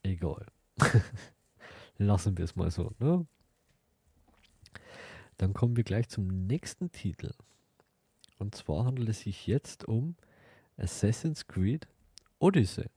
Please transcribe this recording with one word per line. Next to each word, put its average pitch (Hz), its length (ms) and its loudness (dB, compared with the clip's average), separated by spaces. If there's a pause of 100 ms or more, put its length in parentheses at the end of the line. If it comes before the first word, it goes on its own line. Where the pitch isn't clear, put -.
egal. 85 440 -4 (320)
<laughs> - 120 6 (1080)
Lassen 101 380 4
wir 87 80 -2
es 90 120 -6
mal 85 160 0
so, 87 260 -4
ne? 165 280 2 (2000)
Dann 95 160 2
kommen 120 240 2
wir 117 80 2
gleich 110 240 0
zum 98 180 -2
nächsten 95 640 -2
Titel. - 420 -6 (1040)
Und 104 160 -6
zwar 80 300 -2
handelt 123 260 0
es 110 100 -2
sich - 260 -8
jetzt - 380 -2
um 135 320 -2 (600)
Assassin's - 720 -2
Creed 104 400 -2 (520)
Odyssey. 151 480 4 (100)